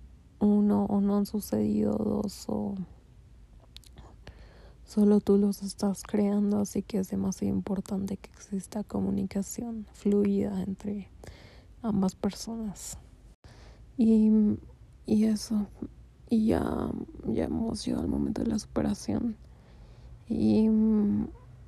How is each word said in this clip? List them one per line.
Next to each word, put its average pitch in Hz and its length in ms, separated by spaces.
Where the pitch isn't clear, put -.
uno, 208 460
o 202 140
no 202 160
han 202 100
sucedido, 208 640
dos, 208 560
o 208 260
solo 208 360
tú 202 180
los 202 240
estás 196 400
creando, 208 560
así 202 240
que - 160
es 190 120
demasiado 196 440
importante 190 600
que - 140
exista - 520
comunicación 202 1080
fluida 202 680
entre 196 460
ambas 202 320
personas. 220 800
Y, 220 320
y 214 200
eso, 208 420
y 220 160
ya, - 440
ya 220 180
hemos 226 400
llegado - 180
al - 60
momento - 340
de - 60
la 220 100
superación. 214 800
Y, 214 400